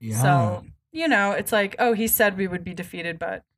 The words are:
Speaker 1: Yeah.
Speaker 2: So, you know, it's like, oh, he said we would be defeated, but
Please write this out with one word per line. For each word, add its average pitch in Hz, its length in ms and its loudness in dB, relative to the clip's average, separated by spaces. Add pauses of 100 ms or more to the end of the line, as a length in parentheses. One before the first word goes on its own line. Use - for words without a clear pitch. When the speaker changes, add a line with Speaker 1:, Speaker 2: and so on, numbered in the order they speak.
Speaker 1:
Yeah. 110 200 -2
Speaker 2:
So, 135 440 2 (260)
you 320 160 -2
know, 202 240 2
it's 196 220 -4
like, 202 260 0
oh, 240 140 4
he 220 140 0
said 208 300 2
we 190 100 -2
would 180 180 -6
be 180 80 -10
defeated, 170 460 -8
but 95 240 -8 (140)